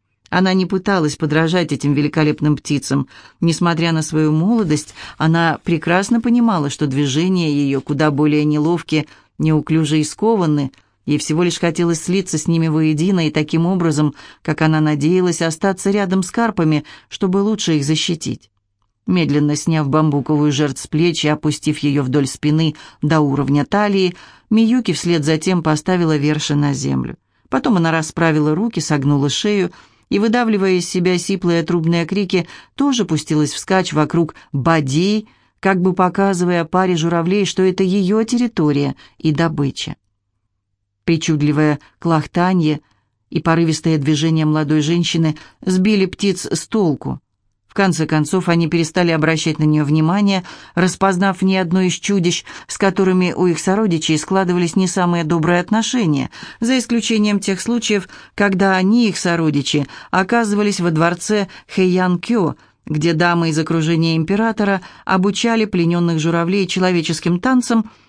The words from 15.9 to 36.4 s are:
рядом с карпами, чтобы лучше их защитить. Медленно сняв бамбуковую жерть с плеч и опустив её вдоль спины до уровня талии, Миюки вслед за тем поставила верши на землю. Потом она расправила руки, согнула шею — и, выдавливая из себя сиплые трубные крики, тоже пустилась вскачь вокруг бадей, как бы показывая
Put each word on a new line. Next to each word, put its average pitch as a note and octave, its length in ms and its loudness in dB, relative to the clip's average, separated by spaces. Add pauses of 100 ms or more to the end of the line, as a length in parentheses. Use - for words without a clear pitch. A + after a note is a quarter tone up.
рядом F#3+ 320 0
с - 80 -12
карпами, E3 520 0 (260)
чтобы F#3+ 280 -2
лучше G3 400 0
их C#3 80 -2
защитить. - 640 -4 (560)
Медленно D3+ 500 0
сняв D#3 320 -2
бамбуковую D3 640 2
жерть C#3 280 -2
с - 80 -14
плеч D#3+ 360 0
и D3+ 40 0
опустив D3+ 500 -2
её C#3+ 240 0
вдоль C3+ 240 0
спины D3+ 480 0 (300)
до D#3 160 2
уровня C#3+ 440 0
талии, G3 520 0 (340)
Миюки A3+ 440 2
вслед E3 300 0
за D#3+ 140 2
тем F3+ 240 0
поставила D#3+ 560 0
верши D3 380 -2
на C#3+ 180 0
землю. C3 420 -4 (340)
Потом B3+ 280 0
она E3 140 2
расправила D#3 640 0
руки, G#3+ 240 -4
согнула C#3+ 500 0
шею — G3 420 -2 (380)
и, G3+ 100 0
выдавливая G#3+ 540 2
из F3+ 160 -2
себя F3+ 280 0
сиплые F3 460 -2
трубные E3+ 420 0
крики, F#3 420 -2 (280)
тоже B3+ 300 0
пустилась D3+ 480 -2
вскачь F#3 400 -2
вокруг D3+ 420 0 (160)
бадей, E3 760 0 (320)
как F#3+ 220 0
бы F3+ 120 2
показывая F3+ 720 0